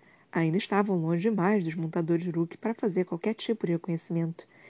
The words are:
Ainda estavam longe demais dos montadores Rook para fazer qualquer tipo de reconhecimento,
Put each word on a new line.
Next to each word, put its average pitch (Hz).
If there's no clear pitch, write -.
Ainda 165
estavam 202
longe 170
demais 196
dos 165
montadores 170
Rook 170
para 220
fazer 185
qualquer 180
tipo 220
de 170
reconhecimento, 165